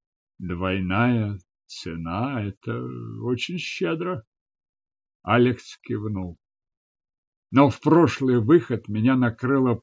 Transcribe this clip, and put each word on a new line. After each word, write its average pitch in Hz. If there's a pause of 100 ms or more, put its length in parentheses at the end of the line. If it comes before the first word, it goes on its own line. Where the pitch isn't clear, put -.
(400)
Двойная 95 (280)
цена — 92
это 117 (400)
очень 127
щедро. 170 (960)
Алекс 123
кивнул. 101 (1120)
Но 135
в -
прошлый 143
выход 127
меня 107
накрыло 127